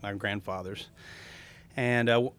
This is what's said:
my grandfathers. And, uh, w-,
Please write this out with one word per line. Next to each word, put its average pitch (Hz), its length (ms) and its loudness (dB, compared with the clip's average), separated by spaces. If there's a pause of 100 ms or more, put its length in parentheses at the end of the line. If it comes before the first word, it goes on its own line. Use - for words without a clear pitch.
my 101 120 -4
grandfathers. 98 760 -4 (880)
And, 120 320 4
uh, 120 60 8
w-, 120 240 4